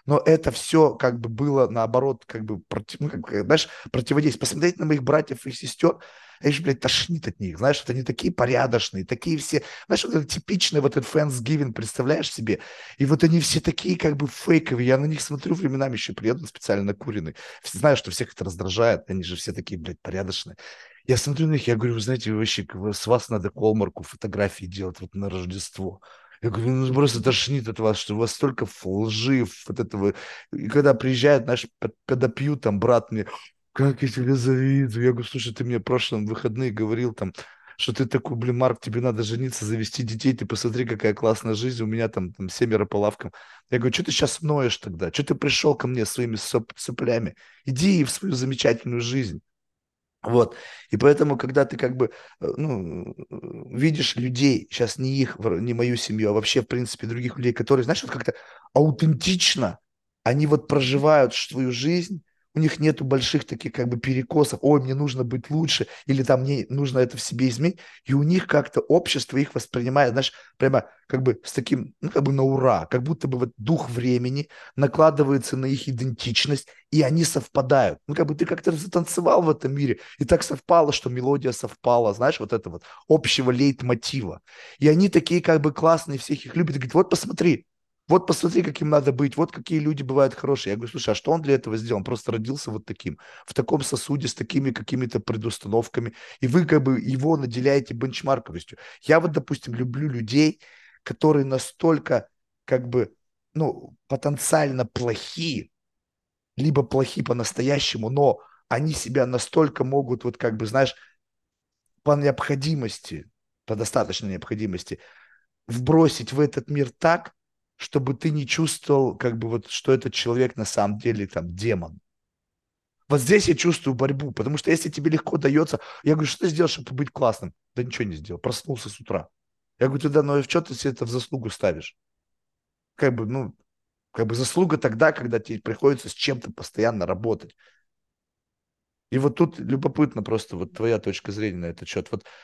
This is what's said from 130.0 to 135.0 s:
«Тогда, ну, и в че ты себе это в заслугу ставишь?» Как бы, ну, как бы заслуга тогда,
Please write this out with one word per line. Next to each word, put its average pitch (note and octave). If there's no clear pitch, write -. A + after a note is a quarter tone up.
«Тогда, D3
ну, C#3+
и C#3
в C3+
че E3+
ты D3
себе C3+
это B2
в A#2
заслугу B2
ставишь?» E2+
Как C3
бы, A2+
ну, B2
как A2+
бы A2+
заслуга D3+
тогда, B2+